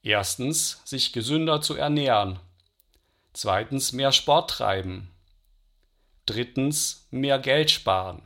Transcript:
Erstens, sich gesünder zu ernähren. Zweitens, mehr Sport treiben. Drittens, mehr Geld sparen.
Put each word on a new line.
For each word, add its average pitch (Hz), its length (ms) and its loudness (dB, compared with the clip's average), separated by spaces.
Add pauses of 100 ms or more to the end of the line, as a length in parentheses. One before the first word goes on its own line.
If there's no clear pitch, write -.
Erstens, 123 800 -2
sich - 280 -4
gesünder 151 480 0
zu 151 160 -4
ernähren. 127 640 2 (920)
Zweitens, 113 600 -2
mehr 135 180 2
Sport 147 400 4
treiben. 95 640 -2 (1120)
Drittens, 127 840 -4
mehr 135 280 0
Geld 139 320 2
sparen. 92 560 -2